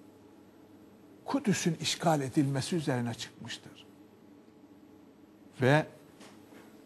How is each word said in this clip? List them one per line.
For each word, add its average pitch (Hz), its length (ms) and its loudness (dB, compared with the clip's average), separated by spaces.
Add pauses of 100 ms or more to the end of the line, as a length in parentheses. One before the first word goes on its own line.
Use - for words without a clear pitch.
(1200)
Kudüs'ün 185 560 0
işgal 156 400 0
edilmesi 135 560 0
üzerine 123 380 -2
çıkmıştır. - 720 -14 (1700)
Ve 143 260 6 (1000)